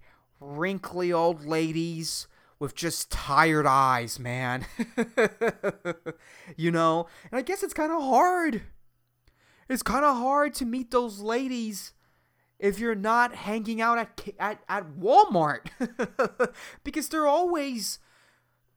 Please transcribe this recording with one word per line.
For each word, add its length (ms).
wrinkly 720
old 320
ladies 840
with 160
just 360
tired 560
eyes, 520
man. 520
<laughs> 60
You 140
know? 360
And 80
I 40
guess 200
it's 120
kinda 260
hard. 640
It's 140
kinda 320
hard 400
to 100
meet 260
those 300
ladies 720
if 200
you're 160
not 400
hanging 480
out 160
at, 300
at, 300
at 300
Walmart. 680
<laughs> 140
Because 240
they're 180
always 720